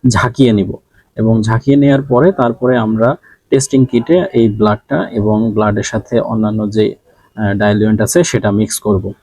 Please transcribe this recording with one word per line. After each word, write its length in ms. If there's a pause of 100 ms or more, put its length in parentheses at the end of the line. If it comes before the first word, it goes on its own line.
ঝাঁকিয়ে 440
নিব, 200 (440)
এবং 260
ঝাঁকিয়ে 340
নেওয়ার 260
পরে 300
তারপরে 440
আমরা 400 (340)
টেস্টিং 360
কিটে 300 (160)
এই 160
ব্লাডটা 640
এবং 400
ব্লাডের 300
সাথে 380
অন্যান্য 500
যে, 240 (420)
আহ, 180
ডাইলুয়েন্ট 460
আছে, 240
সেটা 260
মিক্স 280
করব। 340 (100)